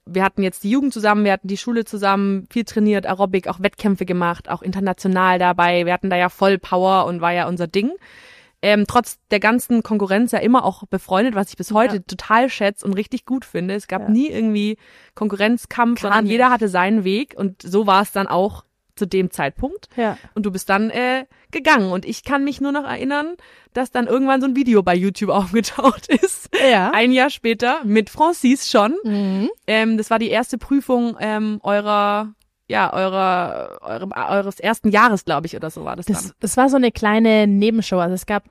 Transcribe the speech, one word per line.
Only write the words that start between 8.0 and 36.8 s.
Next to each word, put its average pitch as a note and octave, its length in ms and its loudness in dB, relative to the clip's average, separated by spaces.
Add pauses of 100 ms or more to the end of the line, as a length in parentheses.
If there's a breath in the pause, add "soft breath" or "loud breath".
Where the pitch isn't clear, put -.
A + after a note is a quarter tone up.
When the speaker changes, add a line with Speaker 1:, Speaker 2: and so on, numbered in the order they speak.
Speaker 1:
Ähm, G#3 260 2
trotz - 320 -2 (120)
der G#3 80 2
ganzen A3+ 440 0
Konkurrenz G#3 500 0
ja - 60 0
immer A#3+ 260 2
auch - 220 -4
befreundet, G3+ 480 -2
was F#3+ 140 -2
ich - 80 -20
bis - 140 -8
heute G#3+ 260 2
Speaker 2:
Ja. F3+ 100 -8
Speaker 1:
total A#3 420 0
schätze G3+ 360 -4
und G3 80 -2
richtig A3 320 -6
gut B3+ 200 -4
finde. F#3+ 300 -6
Es G#3 120 -10
gab F#3+ 140 -6
Speaker 2:
Ja. G#3 80 -6
Speaker 1:
nie A3+ 200 2
irgendwie G#3+ 480 -2 (380 soft breath)
Konkurrenzkampf, A3+ 840 -2
Speaker 2:
Gar G3+ 100 -2
Speaker 1:
sondern G#3+ 140 4
Speaker 2:
nicht. G3+ 60 0
Speaker 1:
jeder B3 180 4
hatte A3+ 200 0
seinen F#3 340 2
Weg G3+ 340 -2
und G3 240 -6
so G3 260 0
war F#3+ 140 4
es G#3 100 -4
dann G3 160 -4
auch F#3 360 -2 (320)
zu G#3 100 -4
dem F#3 240 0
Zeitpunkt. B3+ 680 -6
Speaker 2:
Ja. A3 220 -2 (160)
Speaker 1:
Und G#3 140 -4
du G3 40 -4
bist F#3 180 -6
dann, G3+ 200 0
äh, B3+ 360 -2 (260 soft breath)
gegangen. C4 400 2
Und F3+ 120 -4
ich - 200 -10
kann C#4 200 -2
mich C#4 180 -4
nur C#4 100 -4
noch C#4+ 120 -4
erinnern, D4 520 -6 (380 soft breath)
dass B3 180 -4
dann A#3+ 160 -2
irgendwann C4+ 340 2
so C#4 60 0
ein B3+ 80 0
Video A#3+ 260 4
bei F3+ 140 2
YouTube F#3+ 340 -2
<laughs> G3+ 640 0
aufgetaucht - 160 -4
ist. - 420 0 (180)
Speaker 2:
Ja. G#3 280 4
Speaker 1:
Ein A#3 160 4
Jahr B3+ 180 4
später A#3+ 540 -2
mit G#3+ 260 2
Francis D4+ 600 0
schon. A3+ 320 4
Speaker 2:
Mhm. G3+ 460 -2 (180)
Speaker 1:
Ähm, A3 300 2
das G#3+ 120 -4
war A3+ 80 2
die A3 120 -2
erste A#3+ 280 -2
Prüfung, A#3+ 600 0
ähm, G#3+ 420 -4
eurer G#3 720 0 (360)
ja, G3+ 220 0
eurer, F3+ 880 -2
eurem, A#2+ 300 -10
eures G3 480 -4
ersten G#3+ 300 -2
Jahres, G#3 340 4
glaub D3+ 220 -2
ich, - 100 -10
oder D#3 140 -10
so D#3+ 160 -12
war - 100 -8
das F3 120 -12
Speaker 2:
Das, G3 160 -2
Speaker 1:
dann. - 80 -12 (100)
Speaker 2:
das - 160 -4
war C4 120 6
so C4+ 60 2
eine B3 160 4